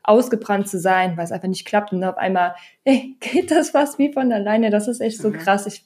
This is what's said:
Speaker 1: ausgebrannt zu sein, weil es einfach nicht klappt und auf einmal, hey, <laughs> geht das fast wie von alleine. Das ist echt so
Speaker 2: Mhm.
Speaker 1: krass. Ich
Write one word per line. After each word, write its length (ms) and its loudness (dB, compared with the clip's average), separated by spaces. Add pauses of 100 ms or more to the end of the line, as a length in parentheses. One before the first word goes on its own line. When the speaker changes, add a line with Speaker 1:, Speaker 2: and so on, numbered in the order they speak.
Speaker 1:
ausgebrannt 640 2
zu 120 -6
sein, 360 2
weil 80 -4
es 80 -8
einfach 160 -6
nicht 160 -4
klappt 280 -2
und 120 -2
auf 140 -4
einmal, 360 0 (300)
hey, 320 0
<laughs> 40 -20
geht 320 -2
das 180 2
fast 300 0
wie 120 0
von 200 0
alleine. 380 2
Das 180 0
ist 120 -4
echt 220 -4
so 60 0
Speaker 2:
Mhm. 60 -2
Speaker 1:
krass. 320 0
Ich 200 -14